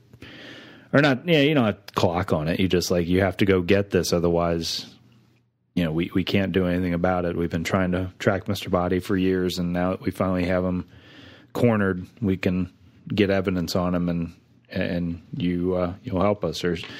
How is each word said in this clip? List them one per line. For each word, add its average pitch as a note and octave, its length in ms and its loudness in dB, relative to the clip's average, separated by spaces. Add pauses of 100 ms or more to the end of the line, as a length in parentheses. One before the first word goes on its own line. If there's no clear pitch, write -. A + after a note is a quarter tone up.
(920)
or C#3+ 80 4
not. C#3 260 2
Yeah, D#3+ 140 4
you D3 140 4
don't B2+ 120 4
have G2 120 -2 (100)
a - 40 -16
clock F2+ 400 0
on D#2 160 0
it. F2+ 120 0
You F#2 80 2
just, E2+ 220 0
like, F2 160 0
you F2+ 160 2
have F#2 160 0
to A2 80 0
go F#2+ 160 4
get G2 280 2
this. F2 220 0
Otherwise, E2+ 760 0 (880)
you F2 100 0
know, D#2 80 0
we, E2+ 220 -2
we F#2 100 2
can't F#2+ 280 0
do F#2 140 2
anything F2+ 280 0
about F2+ 300 0
it. E2+ 120 -2
We've E2+ 140 -2
been E2 140 -2
trying F#2 280 0
to F#2 260 -2
track F#2+ 300 0
Mister F#2+ 220 -6
Body F2+ 300 2
for G2 160 0
years, F#2 420 0
and F2 140 -2
now F2+ 180 0
that F#2 120 -4
we G2 80 -4
finally F#2 360 -2
have F2+ 180 0
him F2+ 220 -2 (640)
cornered, G2 540 2 (140)
we F#2+ 160 0
can F2+ 360 0 (360)
get F#2+ 220 2
evidence F#2 460 0
on F2+ 180 0
him, F2 140 0
and, E2+ 260 -4 (360)
and F2 500 -4 (160)
you, F2+ 380 -2
uh, F2+ 200 -2 (100)
you'll G#2+ 180 -2
help G2+ 220 0
us," D#2+ 200 -4
or F2 140 0 (220)